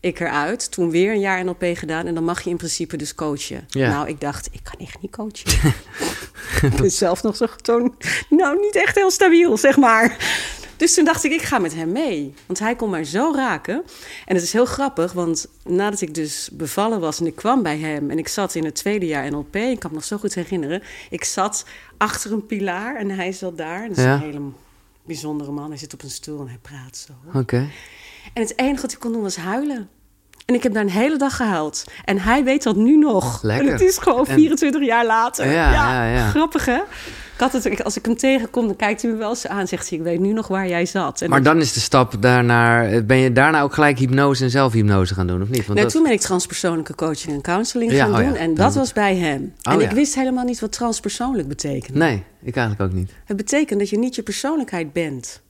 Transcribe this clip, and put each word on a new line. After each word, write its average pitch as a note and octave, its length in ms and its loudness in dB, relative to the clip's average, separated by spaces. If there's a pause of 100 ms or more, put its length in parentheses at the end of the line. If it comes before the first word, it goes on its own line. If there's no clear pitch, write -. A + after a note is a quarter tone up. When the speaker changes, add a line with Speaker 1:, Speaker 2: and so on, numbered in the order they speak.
Speaker 1:
Ik F3+ 200 -4
eruit. E3+ 500 -4
Toen E3+ 200 -2
weer F#3 220 2
een G#3 80 0
jaar F#3+ 240 -2
N F#3 40 -2
L F3 60 -4
P F#3 100 -6 (100)
gedaan. E3 320 -6
En E3+ 80 -4
dan E3 100 -2
mag E3+ 180 -2
je F3 80 -4
in F3 60 -2
principe E3 400 -6
dus D3 180 -8
coachen. D3 540 -6
Speaker 2:
Ja. C3+ 220 0
Speaker 1:
Nou, C#3+ 180 -2
ik D3+ 120 -8
dacht, - 320 -6
ik - 100 -16
kan - 240 -14
echt - 160 -18
niet F#3+ 100 -12
coachen. G3+ 600 0 (400)
Speaker 2:
<laughs> - 500 -6
Speaker 1:
Ik C#3 180 2
ben F#3+ 100 4
zelf F3+ 320 0
nog G#3+ 140 -2
zo A3+ 100 0
getoond. A#3+ 480 -2 (360)
Nou, D#4+ 300 4
niet G#4 160 0
echt - 180 2
heel G4 160 4
stabiel, E4+ 460 6
zeg C4+ 200 6
maar. A#3 400 6 (600)
Dus D#4+ 180 2
toen E4 100 6
dacht E4 200 2
ik, D4 80 2
ik D#4+ 100 -2
ga C4+ 160 0
met E3 160 0
hem E3 180 -4
mee. F3+ 420 -2 (120)
Want F#3 120 -4
hij A3+ 180 -2
kon A3 140 -2
mij D#3+ 140 -2
zo A3 320 0
raken. A#3+ 460 -4 (440)
En F#3 80 0
het F3 100 2
is - 80 -6
heel A#3 120 4
grappig, A#3+ 480 -2
want E3+ 340 -2 (180)
nadat G3+ 360 -2
ik D#3 140 -8
dus D#3 380 -6
bevallen G3 480 -4
was D#3 200 -4
en E3+ 60 -2
ik D#3 100 -4
kwam A#3+ 260 0
bij D3+ 160 -2
hem D3 320 -4
en D3 80 -4
ik D#3+ 100 -6
zat G3 260 -4
in D#3+ 100 -4
het D3+ 100 -6
tweede G3+ 320 -2
jaar C#3+ 240 -4
N D3 60 -6
L C#3+ 140 -8
P, - 60 -8
ik A#3+ 220 -2
kan F3 120 -8
me D#3 60 -10
nog D3+ 100 -10
zo G#3 100 -6
goed G3+ 180 -4
herinneren, E3+ 480 -4 (280)
ik F3+ 140 -8
zat G#3 400 -4 (320)
achter G#3+ 360 -2
een G#3+ 140 -4
pilaar G3+ 500 -6
en G3+ 140 -4
hij F#3+ 220 -4
zat F#3 260 -10
daar. E3+ 300 -8
Dat G3 80 -6
is C3 80 2
Speaker 2:
Ja. C3 100 4
Speaker 1:
een C#3+ 60 0
hele D3 200 -8 (680)
bijzondere D3+ 440 -8
man. D3 180 -8
Hij D3 100 -12
zit C#3+ 160 -16
op - 80 -20
een C3+ 80 -16
stoel D3+ 300 -12
en C3+ 60 -10
hij A#2+ 160 -16
praat C3+ 340 -20 (100)
zo. C3+ 340 -8
Speaker 2:
Oké. B2 160 -2 (760)
Speaker 1:
En A#3 100 -4
het - 160 -6
enige C4+ 240 0
wat B3 100 -8
ik - 60 -14
kon A#3 140 -6
doen A3+ 100 -4
was F#3+ 140 -6
huilen. A3+ 520 -6 (580)
En B3 80 2
ik A#3+ 80 0
heb A#3 120 0
daar G#3+ 80 0
een G3+ 80 0
hele B3 260 0
dag C4+ 200 0
gehuild. E3+ 480 -2 (200)
En G3 140 0
hij A#3 260 2
weet C4+ 180 2
dat G#3+ 140 2
nu A#3+ 220 6
nog. G3 440 2
Speaker 2:
Lekker. A2 240 2
Speaker 1:
En C4 60 4
het B2+ 80 0
is F#4 180 4
gewoon C4+ 280 4
Speaker 2:
En C4+ 80 -2
Speaker 1:
vierentwintig D4+ 500 4
jaar A#3 220 4
later. A3+ 400 2
Speaker 2:
Ja, D3 260 4
Speaker 1:
Ja, B2+ 340 2
Speaker 2:
ja, A#2 80 2
ja. A#2+ 140 2
Speaker 1:
grappig, D#4 360 0
hè? C4 160 2 (540)
Ik - 40 -18 (140)
had - 0 -
het, G#3 320 -2
als G#3 120 -4
ik - 80 -8
hem A#3 120 0
tegenkom, B3 500 0
dan G3 100 -2
kijkt G#3+ 260 -2
hij A#3 80 0
me A3 60 -4
wel A3 120 -6
eens A#3+ 180 -6
aan G3 120 -4
en F#3 100 -2
zegt - 200 -6
hij, E3+ 100 -6
"Ik D#3+ 60 -6
weet E3+ 160 0
nu G3 120 2
nog A3 160 -2
waar F#3+ 200 -2
jij F3 180 0
zat." F3 340 -4
En E3+ 100 -4
Speaker 2:
Maar C#3 120 4
Speaker 1:
dat D3 100 6
Speaker 2:
dan D#3+ 100 4
is C3 100 0
de A2+ 80 -2
stap B2+ 420 2
daarnaar, A#2 840 4
ben C3 120 4
je C3 160 4
daarna C#3+ 300 6
ook C#3+ 120 0
gelijk D3 240 4
hypnose C3+ 460 4
en B2 60 2
zelfhypnose G#2+ 640 4
gaan F2+ 120 0
doen, F2+ 160 0
of G#2 60 -2
niet? B2+ 80 0 (100)
Want G#2 80 -2
Speaker 1:
Nee, G#2 80 4
Speaker 2:
dat A#2 100 2
Speaker 1:
toen D#4+ 100 4
ben C#4+ 100 4
ik G#3+ 80 2
transpersoonlijke E3+ 760 -2
coaching D#3 400 -4
en C#3+ 60 -4
counseling A3+ 520 -2
Speaker 2:
Ja, C#3 120 6
Speaker 1:
gaan - 100 2
Speaker 2:
oh A2 60 2
ja. B3+ 80 2
Speaker 1:
doen. C4+ 80 0
En - 120 -2
Speaker 2:
Dat D#3+ 80 0
Speaker 1:
dat G#3+ 140 4
Speaker 2:
is - 60 -2
Speaker 1:
was C4 160 0
bij G3 240 2
hem. D3 360 -2 (100)
Speaker 2:
Oh C3+ 100 0
Speaker 1:
En - 80 4
ik - 80 2
Speaker 2:
ja. G3+ 60 -2
Speaker 1:
wist C#4+ 200 2
helemaal B3+ 300 -2
niet B3 160 -4
wat A3 120 -6
transpersoonlijk A3+ 760 -4
betekende. C3+ 500 -4
Speaker 2:
Nee, B2+ 260 2 (180)
ik B2 140 -6
eigenlijk G#2 360 0
ook F#2 60 -2
niet. F2+ 120 -4 (140)
Speaker 1:
Het G3+ 120 -4
betekent A3+ 420 0
dat G3+ 120 -2
je G#3 80 0
niet B3 160 -2
je A#3 80 -6
persoonlijkheid G#3+ 680 -4
bent. D3 580 -6